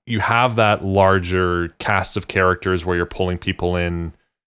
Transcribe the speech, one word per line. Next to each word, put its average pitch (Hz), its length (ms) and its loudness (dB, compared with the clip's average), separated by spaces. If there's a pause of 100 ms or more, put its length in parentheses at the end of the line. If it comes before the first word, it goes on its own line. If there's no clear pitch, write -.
you 113 140 -2
have 117 380 2
that 107 280 2
larger 92 840 2 (100)
cast 92 380 -2
of 92 100 -10
characters 92 580 0
where 90 100 -2
you're 87 100 -2
pulling 90 340 -4
people 90 360 -2
in, 87 380 -4 (340)